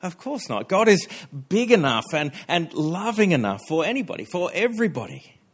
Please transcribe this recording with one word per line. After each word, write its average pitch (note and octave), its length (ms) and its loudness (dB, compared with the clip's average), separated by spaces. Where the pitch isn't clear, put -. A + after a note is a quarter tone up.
Of F3+ 160 -8
course C4+ 320 -10
not. G#2+ 180 -6
God G#3+ 220 4
is F#3+ 180 4
big A3+ 220 2
enough C#3 420 4
and, D3+ 180 -2
and E3+ 260 0
loving G3 580 2
enough G#2 380 2
for D#3+ 160 0
anybody, A3 400 -4
for F3+ 280 -4
everybody. G3 840 -2